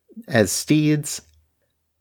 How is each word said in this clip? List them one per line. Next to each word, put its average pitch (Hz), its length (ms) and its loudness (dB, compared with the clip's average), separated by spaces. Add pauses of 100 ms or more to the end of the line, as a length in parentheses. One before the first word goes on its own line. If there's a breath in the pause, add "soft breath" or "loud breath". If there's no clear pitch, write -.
(260)
as 110 240 2
steeds, 151 720 -2 (800)